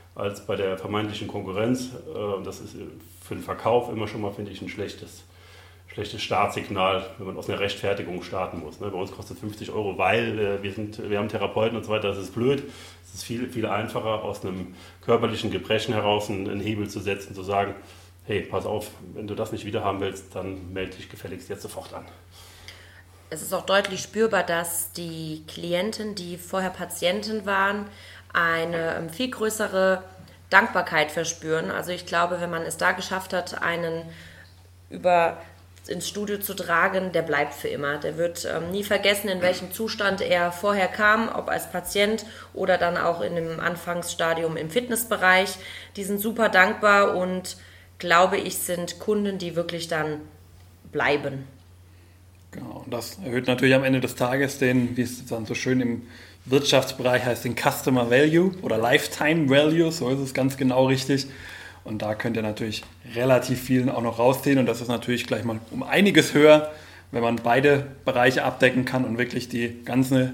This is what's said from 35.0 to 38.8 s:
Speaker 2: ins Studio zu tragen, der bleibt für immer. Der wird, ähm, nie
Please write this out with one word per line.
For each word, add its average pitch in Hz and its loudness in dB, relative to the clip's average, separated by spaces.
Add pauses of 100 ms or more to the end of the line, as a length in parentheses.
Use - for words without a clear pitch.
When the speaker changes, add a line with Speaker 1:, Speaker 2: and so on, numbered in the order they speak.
Speaker 2:
ins 170 -6
Studio 202 -4
zu 202 -6
tragen, 185 0
der 165 2
bleibt 151 0
für - -6
immer. 143 -4
Der 151 -6
wird, 170 -4
ähm, 170 -4
nie 202 -4